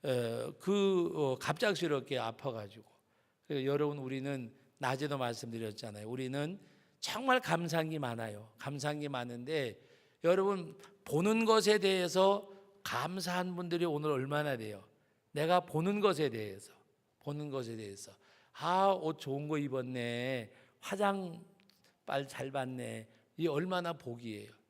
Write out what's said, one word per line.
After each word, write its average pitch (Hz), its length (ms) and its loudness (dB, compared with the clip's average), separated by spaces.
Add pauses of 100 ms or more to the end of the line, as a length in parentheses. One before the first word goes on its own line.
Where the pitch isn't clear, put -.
에, 120 540 -2
그, 190 560 2
어, 139 240 2
갑작스럽게 151 800 0
아파가지고. 113 680 -6 (600)
그래서 135 180 -2
여러분, 147 320 2
우리는 131 560 -4 (240)
낮에도 139 400 0
말씀드렸잖아요. 113 920 -6
우리는 135 520 -4 (400)
정말 254 400 2
감사한 165 500 0
게 156 80 -4
많아요. 113 600 -4
감사한 147 400 -4
게 147 100 -4
많은데 123 720 -4 (440)
여러분, 185 540 4 (260)
보는 208 420 4
것에 214 340 8
대해서 190 680 4 (360)
감사한 180 720 -2
분들이 175 300 0
오늘 151 260 0
얼마나 143 440 0
돼요? 107 280 -8 (480)
내가 165 300 4
보는 180 380 0
것에 160 300 4
대해서, 107 440 -8 (500)
보는 147 260 -6
것에 123 260 -4
대해서. 101 360 -12 (420)
"아, 185 380 4
옷 160 260 0
좋은 143 300 -4
거 156 100 0
입었네. 123 920 -2 (280)
화장빨 185 1500 -4
잘 135 240 -8
봤네." 127 560 -6 (300)
이 160 100 0
얼마나 175 460 0
복이에요. 117 580 -8 (180)